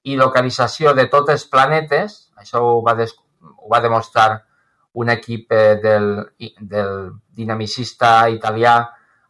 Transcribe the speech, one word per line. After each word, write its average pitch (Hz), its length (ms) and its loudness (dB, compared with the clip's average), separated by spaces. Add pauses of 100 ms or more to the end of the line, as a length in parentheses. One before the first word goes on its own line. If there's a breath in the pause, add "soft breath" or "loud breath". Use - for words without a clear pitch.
i 135 100 -6
localització 131 800 0
de 131 140 2
tots 147 240 2
els 143 140 -2
planetes, 151 880 -2
això 110 280 -6
ho 120 220 2
va 117 120 2
des-, 113 200 -4 (240)
ho - 300 -20
va 113 120 2
demostrar 113 640 0 (520)
un 117 140 -4
equip, 113 420 -6
eh, 107 280 4
del, 104 300 0 (260)
i, 113 220 -18
del 98 560 -8 (160)
dinamicista 113 1000 0
italià 113 460 0 (540 soft breath)